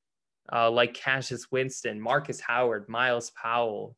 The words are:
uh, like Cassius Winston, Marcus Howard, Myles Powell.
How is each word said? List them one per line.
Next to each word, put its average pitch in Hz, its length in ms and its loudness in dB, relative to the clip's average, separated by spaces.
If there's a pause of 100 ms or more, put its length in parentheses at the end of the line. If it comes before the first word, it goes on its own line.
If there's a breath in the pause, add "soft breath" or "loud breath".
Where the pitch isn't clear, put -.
(520)
uh, 117 160 4
like 120 240 4
Cassius 131 600 -4
Winston, 131 480 -2
Marcus 135 400 0
Howard, 120 480 0
Myles 117 420 0
Powell. 113 680 -2